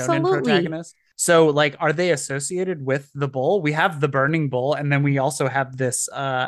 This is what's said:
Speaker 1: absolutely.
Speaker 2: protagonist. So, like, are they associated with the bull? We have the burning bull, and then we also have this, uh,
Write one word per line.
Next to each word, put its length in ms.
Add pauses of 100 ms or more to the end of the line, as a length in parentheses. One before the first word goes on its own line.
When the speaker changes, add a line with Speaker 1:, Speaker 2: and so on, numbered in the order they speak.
(160)
Speaker 1:
absolutely. 260
Speaker 2:
protagonist. 540 (220)
So, 320
like, 300
are 140
they 180
associated 720
with 300
the 140
bull? 340
We 120
have 260
the 80
burning 420
bull, 240
and 180
then 120
we 160
also 280
have 300
this, 320
uh, 380